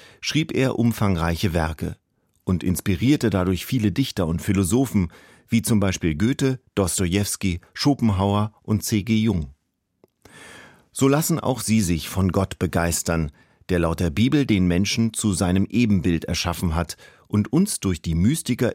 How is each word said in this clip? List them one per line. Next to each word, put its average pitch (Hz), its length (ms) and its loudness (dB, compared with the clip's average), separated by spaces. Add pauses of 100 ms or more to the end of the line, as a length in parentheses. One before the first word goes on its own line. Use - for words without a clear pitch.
(220)
schrieb 160 340 -2
er 127 240 0
umfangreiche 92 760 0
Werke 82 440 -2 (480)
und 90 180 0
inspirierte 107 680 2
dadurch 92 360 0
viele 107 260 0
Dichter 104 340 -2
und 82 160 -2
Philosophen, 98 680 0 (400)
wie 117 120 2
zum 113 180 2
Beispiel 90 360 0
Goethe, 131 440 0 (140)
Dostojewski, 92 840 -2 (140)
Schopenhauer 104 800 0 (100)
und 107 200 -2
C 104 200 -2
G 113 140 0
Jung. 92 360 -2 (1400)
So - 160 2
lassen 151 320 2
auch 131 220 -2
Sie 110 200 2
sich 85 280 -2
von 95 220 0
Gott 95 260 -2
begeistern, 85 720 -2 (380)
der 90 100 2
laut 82 200 0
der 87 100 0
Bibel 127 360 2
den 92 200 2
Menschen 101 480 0
zu 107 200 -2
seinem 92 360 0
Ebenbild 101 560 0
erschaffen 85 480 -4
hat 85 240 -4 (300)
und 104 260 -2
uns 190 260 0
durch 92 220 -2
die 82 140 -2
Mystiker 120 600 0